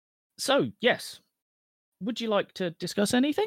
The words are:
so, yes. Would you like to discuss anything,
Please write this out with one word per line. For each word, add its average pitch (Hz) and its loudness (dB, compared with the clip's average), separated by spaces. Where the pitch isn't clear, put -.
so, 262 2
yes. - 0
Would 226 -6
you 226 -4
like 202 0
to 180 -4
discuss 202 -2
anything, 294 2